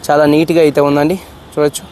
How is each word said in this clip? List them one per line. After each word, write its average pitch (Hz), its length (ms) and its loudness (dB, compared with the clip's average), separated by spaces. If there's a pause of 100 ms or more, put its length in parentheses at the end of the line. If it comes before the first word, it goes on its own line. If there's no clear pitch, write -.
చాలా 151 260 2
నీట్గా 160 320 0
అయితే 143 220 0
ఉందండి, 147 280 0 (380)
చూడొచ్చు. 151 380 -4